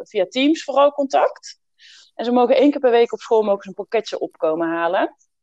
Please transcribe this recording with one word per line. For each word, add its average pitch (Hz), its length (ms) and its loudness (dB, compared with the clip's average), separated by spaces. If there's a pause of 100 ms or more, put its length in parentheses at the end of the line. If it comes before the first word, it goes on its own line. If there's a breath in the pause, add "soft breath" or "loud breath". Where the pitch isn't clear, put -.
via 190 260 -4
Teams 285 360 0
vooral 277 280 2
contact. - 680 -2 (560 loud breath)
En 226 100 -8
ze 240 80 -2
mogen 247 240 2
één 285 140 4
keer 285 100 -6
per 262 100 2
week 233 220 2
op 214 80 -10
school 220 220 0
mogen 202 200 -2
ze - 60 -16
een 185 60 -16
pakketje 202 440 -6
opkomen 165 500 -4
halen. 170 480 -2 (260)